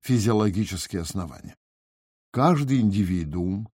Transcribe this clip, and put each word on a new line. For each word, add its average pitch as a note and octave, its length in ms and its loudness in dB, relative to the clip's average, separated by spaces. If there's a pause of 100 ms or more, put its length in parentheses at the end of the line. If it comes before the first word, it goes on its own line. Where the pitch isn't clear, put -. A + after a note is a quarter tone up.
физиологические G#2+ 1000 0
основания. E2 520 -10 (760)
Каждый C#3 480 2
индивидуум F#2 920 0